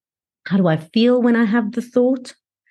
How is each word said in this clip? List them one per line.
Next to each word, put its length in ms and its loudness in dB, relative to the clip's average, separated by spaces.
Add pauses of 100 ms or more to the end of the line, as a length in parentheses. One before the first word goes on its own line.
(480)
How 100 0
do 100 2
I 80 2
feel 460 0
when 160 2
I 80 2
have 260 -2
the 100 -6
thought? 540 -2 (360)